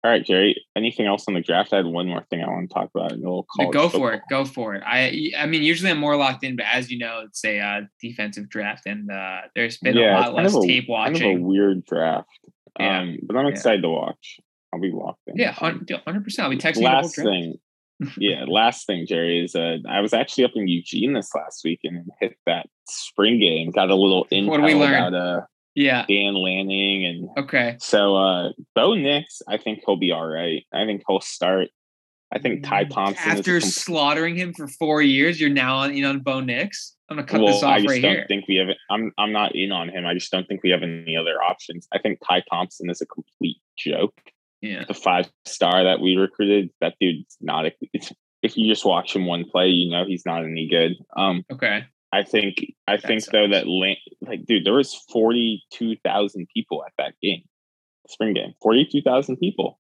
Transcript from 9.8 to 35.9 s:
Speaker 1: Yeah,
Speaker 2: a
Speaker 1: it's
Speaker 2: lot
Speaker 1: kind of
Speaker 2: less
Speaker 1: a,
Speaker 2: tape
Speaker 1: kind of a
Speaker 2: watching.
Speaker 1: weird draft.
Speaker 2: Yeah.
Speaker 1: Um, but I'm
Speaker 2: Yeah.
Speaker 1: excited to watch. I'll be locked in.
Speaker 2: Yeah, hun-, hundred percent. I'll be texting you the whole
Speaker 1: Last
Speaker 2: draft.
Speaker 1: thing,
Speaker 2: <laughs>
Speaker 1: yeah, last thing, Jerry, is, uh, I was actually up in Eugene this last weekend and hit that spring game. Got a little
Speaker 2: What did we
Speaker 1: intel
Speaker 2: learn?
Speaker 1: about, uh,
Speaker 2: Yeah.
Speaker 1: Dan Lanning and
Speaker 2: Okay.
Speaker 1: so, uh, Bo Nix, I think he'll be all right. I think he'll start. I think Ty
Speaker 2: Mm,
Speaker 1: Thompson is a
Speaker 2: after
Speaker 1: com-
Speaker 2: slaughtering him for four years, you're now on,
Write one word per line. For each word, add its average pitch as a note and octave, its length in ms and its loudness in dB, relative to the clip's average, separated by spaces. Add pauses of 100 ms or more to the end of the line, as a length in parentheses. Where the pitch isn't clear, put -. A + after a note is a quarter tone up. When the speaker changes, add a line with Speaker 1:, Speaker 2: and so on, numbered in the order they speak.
Speaker 1:
Yeah, G#2+ 220 6
Speaker 2:
a - 20 6
Speaker 1:
it's A#2+ 80 2
Speaker 2:
lot - 80 -4
Speaker 1:
kind F#3+ 100 4
of G3+ 80 4
Speaker 2:
less A2+ 100 6
Speaker 1:
a, - 40 4
Speaker 2:
tape B2+ 200 2
Speaker 1:
kind A#2+ 280 -2
of D3+ 60 0
a - 20 0
Speaker 2:
watching. F#2 220 2
Speaker 1:
weird G2 400 2
draft. E2 420 0 (500)
Speaker 2:
Yeah. F#2+ 220 0
Speaker 1:
Um, F2 220 -6
but A2+ 140 -4
I'm C#3 100 2
Speaker 2:
Yeah. C#3+ 60 2
Speaker 1:
excited G#2+ 300 2
to E2+ 60 0
watch. - 520 -4 (320)
I'll F2 80 -6
be F#2+ 120 -2
locked - 360 -8
in. - 80 -8
Speaker 2:
Yeah, G#3+ 160 0
hun-, E3+ 340 -6 (180)
hundred G3 200 -4
percent. G3 200 -4
I'll C#3 60 0
be C3 80 -2
texting B2+ 200 0
you A2+ 40 4
the B2+ 80 6
whole C3+ 120 6
Speaker 1:
Last E3 120 -4
Speaker 2:
draft. B2+ 140 -2
Speaker 1:
thing, E2+ 260 -2 (460)
Speaker 2:
<laughs> - 180 -8
Speaker 1:
yeah, F2 280 0
last A2 400 2
thing, E2+ 200 -2
Jerry, E2+ 360 0
is, F2 120 -6
uh, E2 220 -2 (120)
I G2 120 -2
was G#2 120 0
actually B2 320 2
up B2 120 4
in G#2 120 -2
Eugene F#2 460 0
this - 200 -4
last - 300 -8
weekend E2+ 320 -4
and F2 140 -12 (100)
hit F#2+ 240 -4
that E2+ 220 -2 (220)
spring A2 520 0
game. E2 300 2
Got G2 200 2
a G2 40 6
little F#2+ 280 6
Speaker 2:
What - 80 -6
did G2 120 2 (220)
we G#2 80 6
Speaker 1:
intel - 80 6
Speaker 2:
learn? - 140 4
Speaker 1:
about, F2+ 200 2
uh, F2+ 260 -2 (360)
Speaker 2:
Yeah. C3+ 300 2
Speaker 1:
Dan G2+ 280 2
Lanning G2 680 0
and F2 240 -6 (160)
Speaker 2:
Okay. A#2+ 340 -2
Speaker 1:
so, G2+ 380 4
uh, F#2+ 340 2 (240)
Bo E3 200 4
Nix, D3 540 -2
I G#2 100 -4
think G#2+ 280 -6
he'll G2 100 2
be F2 160 0
all E2 140 -4
right. E2 460 -4
I G2 140 -2
think G#2 200 -6
he'll G2 140 0
start. F#2 480 0 (640)
I - 80 -6
think C#3 240 -4
Ty E3 220 0
Speaker 2:
Mm, D3 40 -10
Speaker 1:
Thompson G2+ 380 -2
is E3 60 2
a - 40 -2
Speaker 2:
after F3+ 220 0
Speaker 1:
com- F#3+ 100 -2
Speaker 2:
slaughtering D#3+ 640 -2
him F3+ 180 -6
for D3+ 120 -12
four D3+ 360 0
years, D3 380 4
you're D3 100 2
now C3+ 280 2
on, C#3 140 -2